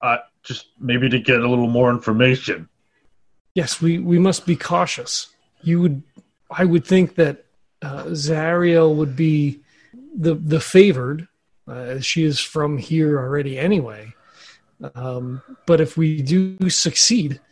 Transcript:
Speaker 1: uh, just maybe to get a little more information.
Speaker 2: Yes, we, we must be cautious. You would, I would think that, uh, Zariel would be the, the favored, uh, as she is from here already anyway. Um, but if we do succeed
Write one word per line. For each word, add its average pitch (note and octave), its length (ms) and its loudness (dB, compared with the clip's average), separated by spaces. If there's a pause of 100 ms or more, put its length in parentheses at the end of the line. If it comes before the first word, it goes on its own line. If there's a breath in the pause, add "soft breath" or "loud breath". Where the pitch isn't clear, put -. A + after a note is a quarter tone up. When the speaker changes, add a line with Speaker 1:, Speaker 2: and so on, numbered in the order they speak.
Speaker 1:
uh, A#2+ 160 0 (260)
just - 240 -12 (120)
maybe B2 300 0
to B2+ 100 2
get A#2+ 220 2
a A#2+ 80 0
little B2 180 2
more A#2+ 240 2
information. A#2 760 0 (840)
Speaker 2:
Yes, E3+ 260 -4
we, E3+ 180 2
we F3 200 2
must F#3 260 2
be F3 100 0
cautious. - 720 -4 (340)
You E3+ 200 0
would, D3 220 0 (460)
I - 160 -2
would E3+ 200 2
think F#3 300 2
that, C#3+ 300 0 (360)
uh, C#3 260 -10
Zariel D#3+ 880 2
would D3 200 -2
be D3+ 460 0 (540 soft breath)
the, E3 200 0
the D3+ 240 -2
favored, D#3 680 2 (400)
uh, - 60 -16
as B2+ 320 -10
she E3 180 0
is D3 160 0
from D3+ 380 -4
here D3+ 420 0
already C3+ 400 -4
anyway. A#2 540 -2 (840 soft breath)
Um, B2+ 460 -10 (240)
but E3 160 4
if - 160 -4
we D#3 240 0
do F#3 360 0 (120)
succeed D#3+ 720 0 (120)